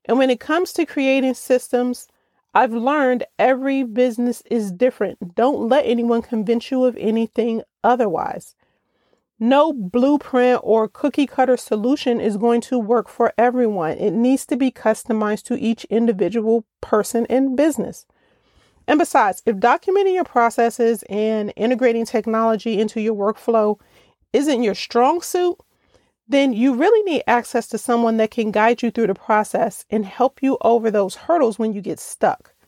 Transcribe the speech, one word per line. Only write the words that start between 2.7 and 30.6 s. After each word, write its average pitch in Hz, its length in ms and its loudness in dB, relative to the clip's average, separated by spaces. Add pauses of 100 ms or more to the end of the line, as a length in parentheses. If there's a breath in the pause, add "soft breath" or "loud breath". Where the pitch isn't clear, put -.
learned 254 540 0 (140)
every 262 440 0
business 240 680 -2
is 214 200 -2
different. 190 640 -2
Don't 233 320 0
let 269 180 2
anyone 233 360 0
convince 226 480 -4
you 254 160 0
of 240 120 0
anything 226 640 -2 (200)
otherwise. 226 720 -2 (840)
No 285 340 4
blueprint 247 920 0
or 220 240 2
cookie 285 400 -2
cutter 254 300 2
solution 240 640 -2
is 208 160 -2
going 233 240 2
to 254 160 -4
work 226 320 -2
for - 260 0
everyone. 220 640 0
It 208 160 0
needs 247 320 2
to 294 100 -4
be 254 160 0
customized 214 760 -2
to - 140 -4
each 226 260 -4
individual 220 800 0 (160)
person 226 500 -2
and 262 260 0
business. 269 480 -2 (800)
And 294 120 4
besides, 233 480 0
if 226 80 0
documenting 370 580 2
your 370 100 0
processes 233 880 0
and 214 460 -2
integrating 233 500 0
technology 220 760 -2
into 220 220 -2
your 214 140 -2
workflow 214 640 0 (520 soft breath)
isn't 269 300 0
your 196 140 0
strong 277 480 0
suit, 359 340 -2 (680)
then 269 260 2
you 247 220 2
really 415 260 4
need 349 240 -2
access 233 440 0
to 220 100 -6
someone 233 380 0
that 220 120 2
can 220 220 -4
guide 220 320 2
you 233 80 0
through 226 160 -2
the 190 80 0
process - 760 -2
and 214 160 -2
help 247 380 -2
you 269 180 0